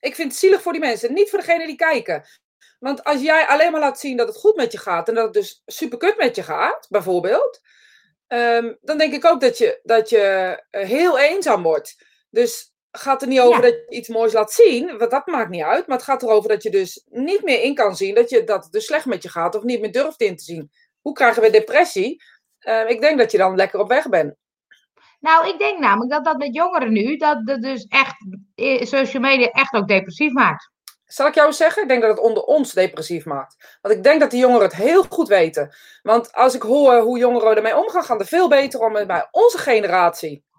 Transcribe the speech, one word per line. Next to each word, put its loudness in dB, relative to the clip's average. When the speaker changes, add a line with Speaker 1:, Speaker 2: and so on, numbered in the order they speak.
Speaker 1:
Ik -8
vind -8
het -12
zielig 4
voor -6
die -6
mensen, -4
niet 0
voor -2
degene -2
die -12
kijken. -2
Want -8
als -2
jij 2
alleen 2
maar -4
laat -2
zien -8
dat -2
het -12
goed 2
met -2
je -12
gaat -4
en -2
dat 0
het -6
dus -4
superkut -4
met -2
je -8
gaat, -6
bijvoorbeeld, -2
ehm, 0
dan -6
denk 0
ik -10
ook 4
dat 2
je, 0
dat 2
je, 4
eh, -8
heel 0
eenzaam 0
wordt. -4
Dus -2
het -16
gaat -2
er -6
niet 2
over 6
Speaker 2:
Ja. 6
Speaker 1:
dat -6
je -14
iets -12
moois -2
laat 0
zien, 4
want -2
dat -2
maakt -4
niet -8
uit. -2
Maar -4
het -8
gaat -2
erover 2
dat -2
je -6
dus -4
niet -4
meer 0
in -2
kan -2
zien -6
dat 2
je, 2
dat -4
het -20
dus -4
slecht -4
met -6
je -14
gaat -6
of -6
niet -4
meer -8
durft -4
in -2
te -20
zien. -14
Hoe -8
krijgen 2
we 6
depressie? 0
Ehm, -2
ik -2
denk 2
dat 2
je 0
dan 2
lekker 0
op -14
weg 0
bent. 0
Speaker 2:
Nou, 2
ik -6
denk -2
namelijk 0
dat -2
dat 0
met -6
jongeren -2
nu, -2
dat 0
het -4
dus -8
echt, -2
eh, -2
social -2
media 2
echt -2
ook -2
depressief -2
maakt. -2
Speaker 1:
Zal -4
ik 0
jou 4
zeggen? 0
Ik -4
denk 2
dat 4
het 0
onder 0
ons 0
depressief -4
maakt. -14
Want 0
ik -6
denk 4
dat 2
die -2
jongeren 4
het -4
heel 2
goed -2
weten. 0
Want 0
als 2
ik -6
hoor 4
hoe 0
jongeren 2
ermee 0
omgaan, -2
gaan -4
er -6
veel 2
beter 2
om 0
met -2
bij -4
onze 4
generatie. -2